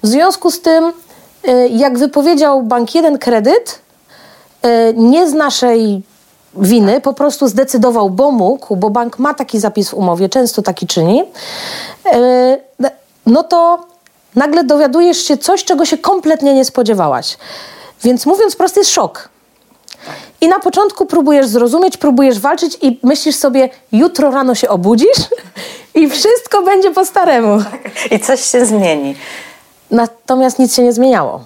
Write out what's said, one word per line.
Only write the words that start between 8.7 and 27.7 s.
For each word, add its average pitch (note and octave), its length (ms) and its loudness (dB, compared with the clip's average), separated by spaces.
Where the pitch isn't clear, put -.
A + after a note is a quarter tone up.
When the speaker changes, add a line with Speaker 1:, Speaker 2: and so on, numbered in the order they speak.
Speaker 1:
bo G#3 140 -2
bank A#3 280 -4
ma C#4+ 160 -2
taki B3 240 -6
zapis G#3 320 -2
w - 40 -12
umowie, F3+ 340 -2
często A#3+ 340 -2
taki F3+ 240 -6
czyni, F#3 380 0
y, B3+ 800 0
no B3+ 160 4
to E4+ 440 0
nagle D4 300 0
dowiadujesz D4+ 580 2
się C#4+ 140 0
coś, F#4 280 -2
czego D#4+ 200 0
się D4 140 -2
kompletnie D#4 560 0
nie C4 100 2
spodziewałaś. F#3 720 -2
Więc B3 240 0
mówiąc G4 280 0
wprost, F4+ 220 -2
jest G4+ 140 2
szok. - 380 -4
I E4 80 2
na F#4 100 2
początku G4 480 -2
próbujesz C#4+ 400 2
zrozumieć, A#3+ 500 0
próbujesz C4 440 2
walczyć D4 420 -2
i C4 200 -2
myślisz D4 340 0
sobie: C4 320 0
"Jutro C4+ 380 2
rano B3+ 240 0
się - 140 -2
obudzisz A3 500 2
<laughs> - 340 -18
i D#4 160 4
wszystko G#4 520 0
będzie F#4+ 280 2
po F#4 140 0
staremu". A#3+ 580 0
Speaker 2:
Tak. - 500 -8